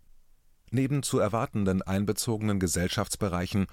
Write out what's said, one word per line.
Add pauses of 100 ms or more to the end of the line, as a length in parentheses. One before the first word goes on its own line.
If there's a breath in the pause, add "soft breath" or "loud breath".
(720)
Neben
zu
erwartenden
einbezogenen
Gesellschaftsbereichen